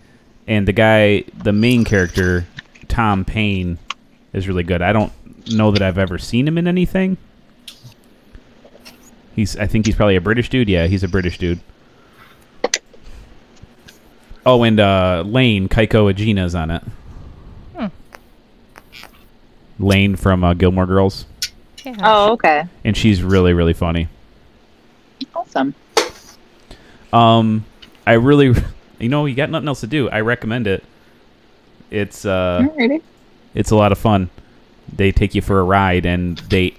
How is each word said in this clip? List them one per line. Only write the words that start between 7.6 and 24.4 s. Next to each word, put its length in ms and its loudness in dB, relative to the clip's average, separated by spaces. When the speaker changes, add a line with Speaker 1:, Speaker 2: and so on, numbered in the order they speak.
Speaker 1:
He's, 220 -4
I 120 -4
think 180 -2
he's 80 0
probably 220 2
a 40 0
British 280 -2
dude. 200 0
Yeah, 200 0
he's 160 -2
a 40 -2
British 300 -4
dude. 220 -4
Oh, 200 4
and, 160 4
uh, 460 2
Lane, 420 0
Kaiko 440 2
Agena's 440 -2
on 160 -4
it. 100 -6
Speaker 2:
Hmm. 100 -8
Speaker 1:
Lane 380 2
from, 260 0
uh, 120 2
Gilmore 320 0
Girls. 400 0
Speaker 2:
Yeah. 180 -14
Speaker 3:
Oh, 300 4
okay. 320 0
Speaker 1:
And 120 0
she's 260 2
really, 300 4
really 220 2
funny. 340 -4